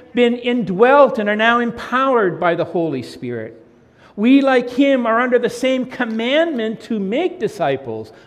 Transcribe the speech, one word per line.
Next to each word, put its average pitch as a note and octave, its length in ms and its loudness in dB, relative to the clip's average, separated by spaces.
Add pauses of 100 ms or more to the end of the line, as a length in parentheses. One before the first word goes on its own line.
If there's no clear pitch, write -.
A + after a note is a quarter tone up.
(140)
been A#3+ 220 2
indwelt A#3+ 840 4
and G#3 100 -2
are G#3 80 0
now A#3 220 2
empowered A#3+ 800 -2
by E3+ 160 0
the E3+ 100 -2
Holy D3+ 380 -4
Spirit. A2+ 580 -10 (540)
We, B3 260 4
like B3+ 300 2
him, C#4 340 2
are A3+ 160 2
under B3 200 2
the A#3 100 -2
same C4 360 -2
commandment A#3 960 -2
to A3 180 -4
make C4 400 -4
disciples C#3 720 -4 (140)